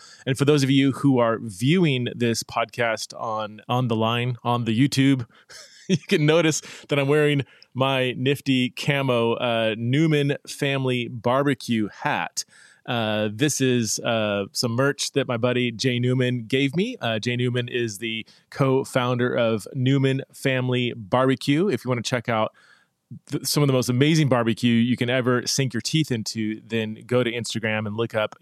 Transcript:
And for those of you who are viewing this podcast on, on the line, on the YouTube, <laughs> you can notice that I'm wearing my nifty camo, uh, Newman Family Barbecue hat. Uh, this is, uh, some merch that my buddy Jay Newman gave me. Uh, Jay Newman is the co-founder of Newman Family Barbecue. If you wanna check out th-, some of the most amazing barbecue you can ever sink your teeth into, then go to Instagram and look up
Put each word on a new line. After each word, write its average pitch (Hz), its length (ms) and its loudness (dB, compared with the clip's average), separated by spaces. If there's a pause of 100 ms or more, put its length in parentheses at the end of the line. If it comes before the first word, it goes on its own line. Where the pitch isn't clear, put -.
(260)
And 131 100 0
for 143 80 0
those 147 180 4
of 131 80 2
you 135 220 4
who 131 260 2
are 117 200 2
viewing 123 760 2
this 117 280 0
podcast 117 760 -2
on, 107 520 -6
on 123 180 2
the 117 80 0
line, 120 480 0
on 120 200 0
the 113 140 0
YouTube, 135 480 2 (320)
<laughs> - 300 -20
you 190 100 2
can 156 280 0
notice 156 340 4 (280)
that 147 100 0
I'm 139 100 0
wearing 147 360 4 (300)
my 131 380 0
nifty 127 580 0
camo, 123 640 0
uh, 113 440 0
Newman 143 580 0 (100)
Family 131 640 -4
Barbecue 120 800 0
hat. - 560 -6 (400)
Uh, 110 480 -2
this 135 280 -2
is, 123 400 0
uh, 107 520 -2
some 117 200 -2
merch 135 400 -2
that 131 160 -2
my 123 100 -2
buddy 123 320 0
Jay 120 280 -2
Newman 123 480 0
gave 135 300 0
me. 226 240 -2
Uh, 113 180 -2
Jay 120 180 -4
Newman 123 320 -2
is 120 300 -4
the 110 280 -6 (240)
co-founder 127 840 0
of 113 400 0
Newman 135 480 2 (100)
Family 127 640 -2
Barbecue. 131 720 2
If 139 160 -2
you 120 60 -10
wanna 120 120 -2
check 120 260 -4
out 110 260 0 (760)
th-, - 160 -6
some - 160 2
of 143 40 4
the 135 80 4
most 127 140 2
amazing 147 400 4
barbecue 120 460 2
you 117 220 4
can 120 120 -2
ever 123 380 0
sink 135 260 -2
your 110 100 -4
teeth 156 280 0
into, 110 560 -4
then 110 400 -6
go 123 160 2
to 117 80 -2
Instagram 110 560 -4
and 104 100 -8
look 117 180 -4
up 107 280 -2